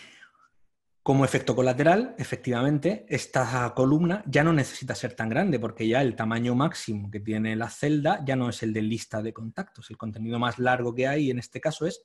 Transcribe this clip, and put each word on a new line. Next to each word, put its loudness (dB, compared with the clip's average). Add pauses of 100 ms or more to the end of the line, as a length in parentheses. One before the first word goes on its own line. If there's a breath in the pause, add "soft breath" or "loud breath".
(1080 loud breath)
Como 6
efecto 0
colateral, 4
efectivamente, 0
esta -2
columna 4
ya 4
no 6
necesita 0
ser -6
tan -2
grande 2
porque -2
ya 4
el 0
tamaño 0
máximo -2
que -8
tiene -2
la -4
celda 0
ya 0
no 0
es -6
el -2
de 0
lista -4
de -6
contactos. -12
El -18
contenido -6
más 0
largo 2
que 0
hay 0
en -2
este -12
caso -2
es -6